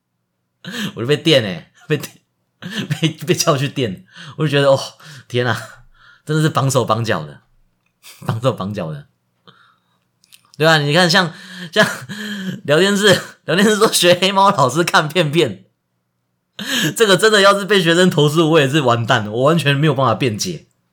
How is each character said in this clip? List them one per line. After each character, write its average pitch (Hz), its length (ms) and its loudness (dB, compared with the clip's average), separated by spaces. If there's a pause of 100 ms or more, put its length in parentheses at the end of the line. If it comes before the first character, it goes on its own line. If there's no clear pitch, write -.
(640)
<laughs> 214 320 -10
我 - 40 -8
就 120 60 -4
被 147 100 0
电 139 260 2
欸， 90 300 -10 (140)
被 151 100 -2
电， - 140 -12 (500)
<laughs> 190 400 -8
被， 160 80 -2 (180)
被 175 80 0
叫 165 220 0
去 135 120 -4
电。 113 360 -6 (340)
我 156 60 -2
就 151 60 -2
觉 143 100 2
得， 139 100 4
哦， 135 80 4 (500)
天 123 180 -2
啊， 113 120 -2 (680)
真 151 120 -4
的 156 60 2
是 156 60 2
绑 131 220 0
手 123 140 2
绑 110 200 -2
脚 95 200 -4
的， 71 180 -20 (460)
<laughs> - 380 -20
绑 113 140 -4
手 127 120 0
绑 95 200 -8
脚 92 180 -8
的。 73 160 -14 (1500)
对 147 100 0
啊， 160 120 4
你 147 160 0
看 175 160 4
像， 180 240 2 (360)
像 214 160 2 (800)
聊 147 160 2
天 202 160 2
室， 196 240 4 (240)
聊 143 100 -4
天 196 100 2
室 214 120 4
说 208 160 2
学 175 280 4
黑 190 120 0
猫 196 180 4
老 135 200 2
师 156 120 0
看 170 260 0
片 156 220 0
片， 139 360 -2 (1300)
这 214 100 -4
个 190 100 2
真 214 140 0
的 208 120 2
要 196 160 4
是 202 60 -8
被 190 180 0
学 165 120 2
生 185 140 4
投 151 200 2
诉， 156 240 2
我 165 60 4
也 143 80 4
是 143 140 0
完 117 240 0
蛋， 110 260 -2
我 117 120 -2
完 160 160 4
全 139 180 0
没 147 100 0
有 143 80 2
办 131 120 0
法 110 80 2
辩 107 240 -2
解， 85 280 -10 (260)